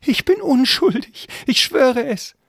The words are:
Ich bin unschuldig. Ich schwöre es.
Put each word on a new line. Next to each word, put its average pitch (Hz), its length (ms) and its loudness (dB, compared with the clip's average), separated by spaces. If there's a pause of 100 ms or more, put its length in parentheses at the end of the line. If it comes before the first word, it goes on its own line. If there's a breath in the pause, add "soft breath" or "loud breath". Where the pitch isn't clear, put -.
Ich - 200 -2
bin 392 160 2
unschuldig. 262 840 0 (200 loud breath)
Ich - 160 0
schwöre 254 420 2
es. 240 300 -6 (140)